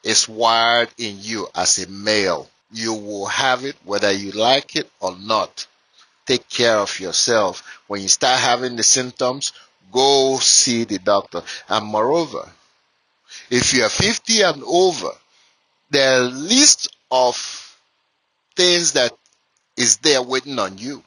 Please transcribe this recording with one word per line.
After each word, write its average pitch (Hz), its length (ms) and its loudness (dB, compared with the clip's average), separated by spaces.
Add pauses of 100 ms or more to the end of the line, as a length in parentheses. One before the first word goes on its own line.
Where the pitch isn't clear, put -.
It's 110 240 0
wired 113 600 2 (100)
in 104 220 -8
you 107 340 -8
as 90 240 0
a 92 100 -8
male. 98 600 -2 (240)
You 113 220 -4
will 101 320 -8
have 127 380 0
it 139 200 -10
whether 101 260 0
you 98 220 -4
like 123 440 0
it 151 140 -6 (100)
or 92 160 -6
not. 101 500 -4 (600)
Take 123 220 -2
care 117 300 2
of 101 220 -4
yourself. 95 880 -2
When 101 140 -8
you 95 80 -8
start 127 320 2
having 123 360 0
the 113 60 -4
symptoms, 127 680 -2 (400)
go 135 460 4
see 117 460 2
the 107 140 -6
doctor. 95 440 0 (260)
And 104 180 -2
moreover, 117 640 -2 (1000)
if 123 240 2
you 123 100 4
are 107 60 2
fifty 220 520 0
and 156 220 0
over, 160 460 2 (800)
there 135 220 4
are 127 120 4
a 123 40 -2
list 196 680 0 (140)
of 127 260 2 (1200)
things 175 360 2
that 123 200 2 (640)
is 123 220 2
there 139 240 2
waiting 131 360 -4
on 95 200 -4
you. 127 280 -12